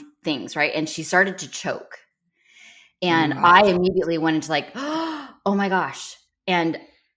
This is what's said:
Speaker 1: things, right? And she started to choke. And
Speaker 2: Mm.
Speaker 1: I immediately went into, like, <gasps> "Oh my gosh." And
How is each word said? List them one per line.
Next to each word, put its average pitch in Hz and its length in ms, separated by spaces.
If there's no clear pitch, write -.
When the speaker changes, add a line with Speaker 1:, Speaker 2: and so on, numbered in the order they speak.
Speaker 1:
things, 135 320
right? 151 180
And 156 140
she 160 160
started 190 360
to 139 100
choke. - 480
And 165 320
Speaker 2:
Mm. 135 100
Speaker 1:
I 180 240
immediately 180 500
went 156 180
into, 151 140
like, 147 220
<gasps> - 40
"Oh 294 800
my 202 140
gosh." 170 460
And 170 320